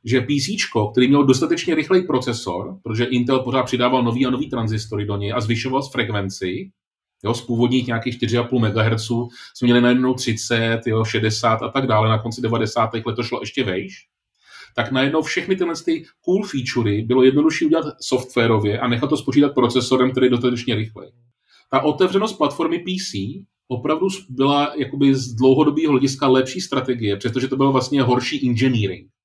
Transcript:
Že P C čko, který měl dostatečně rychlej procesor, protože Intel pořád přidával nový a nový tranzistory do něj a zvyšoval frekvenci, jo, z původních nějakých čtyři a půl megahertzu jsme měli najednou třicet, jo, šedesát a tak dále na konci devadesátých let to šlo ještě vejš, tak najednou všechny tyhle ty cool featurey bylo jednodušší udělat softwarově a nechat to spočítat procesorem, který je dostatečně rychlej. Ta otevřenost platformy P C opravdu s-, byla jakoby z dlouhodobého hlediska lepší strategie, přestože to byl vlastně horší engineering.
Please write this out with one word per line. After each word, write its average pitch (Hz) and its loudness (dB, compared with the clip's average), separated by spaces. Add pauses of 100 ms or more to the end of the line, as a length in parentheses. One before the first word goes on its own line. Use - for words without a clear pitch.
Že 120 2
P 139 -2
C 190 -4
čko, 107 -2
který 127 2
měl 143 4
dostatečně 160 2
rychlej 185 2
procesor, 110 -4
protože 110 -2
Intel 127 2
pořád 127 0
přidával 123 2
nový 120 0
a 127 -2
nový 131 -4
tranzistory 107 -4
do 104 -4
něj 101 -4
a 117 -2
zvyšoval 127 -2
frekvenci, 98 -4 (540)
jo, 113 0
z 120 -6
původních 120 0
nějakých 117 -4
čtyři 117 0
a 117 0
půl 120 0
megahertzu 110 0 (260)
jsme 127 -2
měli 120 6
najednou 123 4
třicet, 113 -2
jo, 110 0
šedesát 110 0
a 113 -6
tak 135 -2
dále 110 2
na 110 2
konci 113 -6
devadesátých 113 -2
let 113 -4
to 120 -4
šlo 120 -6
ještě 120 -4
vejš, 95 -6 (800)
tak 113 -4
najednou 139 2
všechny 180 -2
tyhle 170 -4 (100)
ty 165 -2 (200)
cool 196 0
featurey 113 -2
bylo 123 4
jednodušší 151 4
udělat 160 2 (160)
softwarově 113 0
a 123 -2
nechat 120 -2
to 151 2
spočítat 143 2
procesorem, 127 2
který 127 2
je 123 4
dostatečně 120 0
rychlej. 107 -6 (640)
Ta 135 2
otevřenost 185 0
platformy 160 -2
P 185 -6
C 131 -8 (220)
opravdu 156 -2
s-, - -12
byla 139 2
jakoby 139 2
z 120 -4
dlouhodobého 147 4
hlediska 135 2
lepší 131 2
strategie, 120 -2
přestože 123 -4
to 127 -2
byl 139 2
vlastně 131 0
horší 123 0
engineering. 107 0 (140)